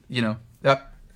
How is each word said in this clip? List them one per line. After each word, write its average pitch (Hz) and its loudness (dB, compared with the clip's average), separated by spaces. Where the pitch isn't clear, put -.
you 123 -2
know, 110 -2
yeah, 139 4